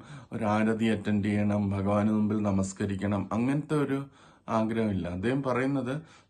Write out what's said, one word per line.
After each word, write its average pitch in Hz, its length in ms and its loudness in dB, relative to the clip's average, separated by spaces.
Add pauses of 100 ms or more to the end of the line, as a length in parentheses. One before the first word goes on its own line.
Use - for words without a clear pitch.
(320)
ഒരു 110 140 -4
ആരതി 110 400 2
അറ്റൻഡ് 104 400 0
ചെയ്യണം, 104 440 2
ഭഗവാന് 101 400 2
മുമ്പിൽ 107 320 2
നമസ്കരിക്കണം, 98 920 0
അങ്ങനത്തെ 139 420 0
ഒരു 139 300 0 (440)
ആഗ്രഹമില്ല. 110 580 0
അദ്ദേഹം 110 360 -2
പറയുന്നത് 135 580 -2 (280)